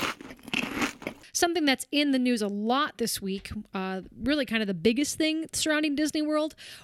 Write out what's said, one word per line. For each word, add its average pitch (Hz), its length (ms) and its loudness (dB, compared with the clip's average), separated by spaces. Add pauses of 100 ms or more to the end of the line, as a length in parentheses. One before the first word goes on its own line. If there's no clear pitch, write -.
(1300)
Something 349 320 2
that's 269 260 4
in 294 200 4
the 262 80 4
news 247 220 2
a 208 60 0
lot 226 500 0
this - 240 -2
week, 196 300 -6 (200)
uh, 190 300 -4 (220)
really 277 220 2
kind 220 180 0
of 196 40 -4
the 196 60 0
biggest 220 460 2
thing 320 340 0
surrounding 302 420 2
Disney 302 280 0
World, 302 320 0 (280)